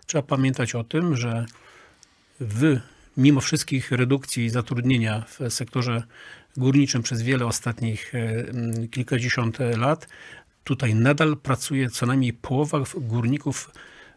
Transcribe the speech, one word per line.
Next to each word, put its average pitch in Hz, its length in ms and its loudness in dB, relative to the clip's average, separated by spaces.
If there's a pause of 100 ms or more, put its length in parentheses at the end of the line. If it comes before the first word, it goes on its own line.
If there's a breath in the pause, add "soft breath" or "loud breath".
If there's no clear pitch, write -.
trzeba 151 160 0
pamiętać 131 520 0
o 113 100 -2
tym, 156 320 0
że 117 300 -2 (960 loud breath)
w, 123 380 2 (380 loud breath)
mimo 139 240 6
wszystkich - 520 -2
redukcji 127 580 0
zatrudnienia 120 800 0
w 120 240 -8
sektorze 120 500 -4 (540 loud breath)
górniczym 131 460 4
przez 113 200 -2
wiele 123 240 0
ostatnich, 117 680 -4
e, 123 40 -4
m, 113 720 -4
kilkadziesiąt 120 720 -2 (180)
lat, 139 320 0 (580 loud breath)
tutaj 120 280 0
nadal 147 420 4
pracuje 131 540 -2
co - 160 -2
najmniej 127 260 2
połowa 143 520 -2
w-, - 160 -8
górników, 120 720 -2 (460 loud breath)